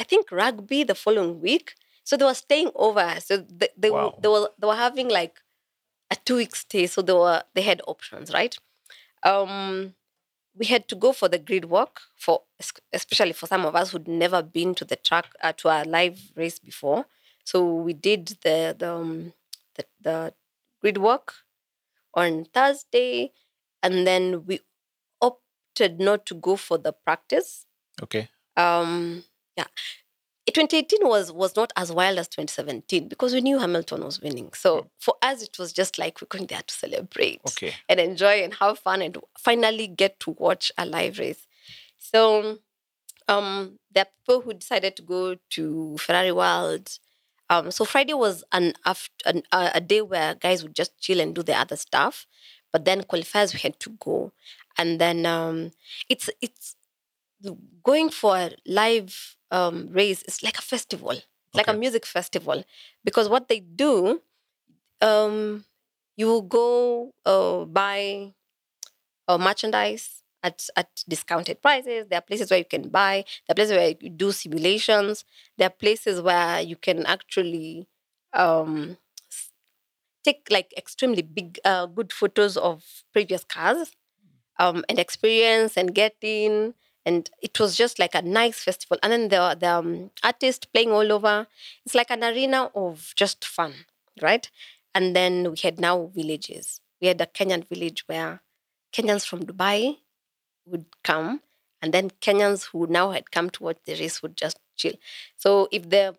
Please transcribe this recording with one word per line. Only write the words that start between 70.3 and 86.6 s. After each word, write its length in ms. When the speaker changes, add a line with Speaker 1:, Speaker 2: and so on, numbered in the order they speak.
Speaker 1:
at, 320
at 320
discounted 540
prices. 460
There 100
are 40
places 280
where 100
you 60
can 240
buy. 340
There 60
are 20
places 220
where 220
you 100
do 220
simulations. 920
There 100
are 40
places 500
where 400
you 140
can 300
actually, 800
um, 640
s-, 200
take, 260
like, 260
extremely 460
big, 420
uh, 220
good 280
photos 440
of 260
previous 300
cars, 520
um, 320
and 100
experience 800
and 160
get 280
in. 520